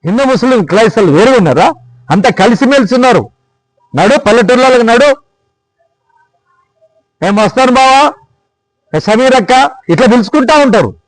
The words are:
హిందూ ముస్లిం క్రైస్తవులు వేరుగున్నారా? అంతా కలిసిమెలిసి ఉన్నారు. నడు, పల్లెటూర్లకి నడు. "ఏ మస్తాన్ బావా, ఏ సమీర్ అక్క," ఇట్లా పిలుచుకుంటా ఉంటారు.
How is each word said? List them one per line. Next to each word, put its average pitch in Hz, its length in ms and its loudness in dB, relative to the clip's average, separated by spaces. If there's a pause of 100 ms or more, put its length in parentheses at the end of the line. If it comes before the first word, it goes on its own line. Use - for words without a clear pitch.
హిందూ 220 180 -4
ముస్లిం 254 420 -2
క్రైస్తవులు 202 460 0
వేరుగున్నారా? 196 640 2 (380)
అంతా 196 180 0
కలిసిమెలిసి 240 640 0
ఉన్నారు. 233 340 0 (640)
నడు, 208 220 0
పల్లెటూర్లకి 247 680 0
నడు. 254 340 0 (2000)
"ఏ 190 40 -2
మస్తాన్ 220 420 0
బావా, 262 420 2 (840)
ఏ 156 40 -2
సమీర్ 254 360 0
అక్క," 254 360 0 (180)
ఇట్లా 220 180 0
పిలుచుకుంటా 247 500 0
ఉంటారు. 214 380 0 (120)